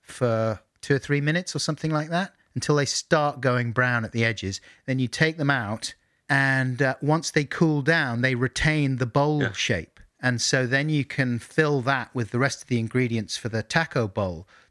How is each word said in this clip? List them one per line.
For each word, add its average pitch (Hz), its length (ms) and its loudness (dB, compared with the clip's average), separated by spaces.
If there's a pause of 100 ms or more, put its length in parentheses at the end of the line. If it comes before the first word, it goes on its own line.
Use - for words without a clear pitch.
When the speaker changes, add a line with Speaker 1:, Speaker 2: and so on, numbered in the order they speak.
Speaker 1:
for 113 580 0 (220)
two 143 140 2
or 131 40 2
three 143 220 0
minutes 160 340 -2
or 147 40 -4
something 160 320 -4
like 156 180 -2
that 175 240 -4 (220)
until 147 200 2
they 143 100 4
start 147 540 0
going 123 320 0
brown 123 320 0
at 101 80 -8
the 113 140 0
edges. 98 340 -4 (280)
Then 131 120 0
you 127 80 0
take 160 300 0
them 143 140 0
out. 110 420 -4 (340)
And, 135 540 2
uh, 131 200 2
once 151 300 0
they 147 140 0
cool 151 380 2
down, 135 380 0
they 131 140 2
retain 135 640 2
the 123 80 0
bowl 147 380 2
Speaker 2:
Yeah. 98 100 0
Speaker 1:
shape. - 460 -4 (200)
And 123 220 0
so 131 260 2
then 139 220 0
you 143 160 2
can 123 340 -2
fill 147 440 0
that 127 320 -2
with 120 160 -4
the 120 80 0
rest 131 240 0
of - 40 -20
the 120 120 0
ingredients 113 580 -2
for 117 120 -6
the 110 140 -4
taco 147 440 0
bowl. 92 400 -4 (240)